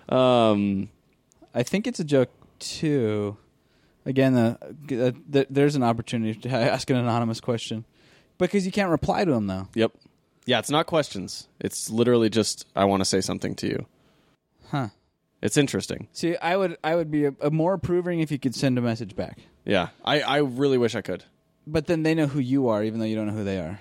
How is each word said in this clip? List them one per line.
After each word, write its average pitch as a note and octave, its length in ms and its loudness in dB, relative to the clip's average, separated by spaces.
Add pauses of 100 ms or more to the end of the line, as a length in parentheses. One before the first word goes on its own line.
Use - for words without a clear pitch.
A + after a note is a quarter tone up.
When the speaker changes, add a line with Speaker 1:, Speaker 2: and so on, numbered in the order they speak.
Speaker 1:
Um, G#2+ 800 4 (680)
Speaker 2:
I A#2+ 80 0
think G3 240 -4
it's A#3+ 140 -4
a F3 40 -4
joke C#3 260 2 (280)
too. G#2+ 760 -2 (720)
Again, C3 280 4
uh, A#2 220 4 (300)
g-, C3 140 -4
uh, B2+ 120 2 (180)
th-, C#3+ 200 4
there's C#3+ 260 2
an C3 60 0
opportunity A2+ 580 -2
to - 80 -8
<laughs> - 20 -4
ask A#2+ 400 0
an C3 60 2
anonymous A#2 440 0
question A#2 440 -6 (540)
because F3+ 260 0
you F#3 80 -4
can't G3+ 180 0
reply F#3 340 0
to D#3+ 100 2
'em, G#2+ 120 0
though. F#2+ 280 -4
Speaker 1:
Yep. A2+ 180 2 (540)
Yeah, B2 120 2
it's A2 120 -4
not D#3 160 2
questions. G#2 640 -4 (120)
It's - 300 -6
literally A2+ 400 4
just, G#2+ 440 -2
"I G2 120 2
wanna G2 180 2
say F#2+ 160 0
something F#2+ 360 -6
to - 100 -6
you." G#2+ 200 -4 (840)
Speaker 2:
Huh. C3+ 180 -4 (540)
Speaker 1:
It's - 140 -2
interesting. - 560 -2
Speaker 2:
See, E3+ 240 -2
I E3+ 200 -2
would, F#3 280 -2
I D#3 120 0
would D#3+ 140 -2
be D3 160 0
a, C#3 140 -2
a D3 100 0
more D#3+ 240 2
approving F3 460 -2
if D#3+ 100 -2
you D3 80 -2
could B2 160 -2
send B2+ 240 0
a A#2+ 40 0
message A#2 340 -4
back. - 220 -8 (260)
Speaker 1:
Yeah. F2+ 240 2 (160)
I, C#3+ 160 0
I C3+ 180 -2
really C3+ 380 2
wish A#2 180 2
I G#2+ 60 -4
could. F2+ 240 -8 (420)
Speaker 2:
But D#3 200 -4
then E3 160 0
they D#3+ 120 2
know D#3 120 2
who C#3 140 -2
you C3 280 2
are, G#2+ 160 2
even A2 160 -2
though A2 60 -2
you A2 100 -2
don't G#2+ 100 -2
know G#2 60 -4
who G#2+ 120 -4
they F#2+ 140 -2
are. E2+ 220 -8